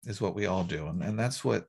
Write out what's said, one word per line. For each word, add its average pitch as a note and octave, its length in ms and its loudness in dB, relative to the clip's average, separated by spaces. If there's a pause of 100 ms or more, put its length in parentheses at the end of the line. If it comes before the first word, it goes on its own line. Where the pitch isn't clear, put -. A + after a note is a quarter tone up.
is A2+ 160 -6
what F#2+ 120 0
we G2+ 120 0
all F#2 180 4
do. D#2 240 -2
And, - 160 -2
and G#2+ 160 0
that's B2 240 0
what A#2 260 2